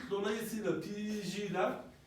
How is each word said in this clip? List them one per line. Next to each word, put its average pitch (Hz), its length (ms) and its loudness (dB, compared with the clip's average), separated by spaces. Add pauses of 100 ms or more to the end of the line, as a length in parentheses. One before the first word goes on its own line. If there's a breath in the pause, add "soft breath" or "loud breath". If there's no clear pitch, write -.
(120)
Dolayısıyla 208 680 2
P - 60 -6
I 208 360 -2
J'ler 196 500 2 (320 loud breath)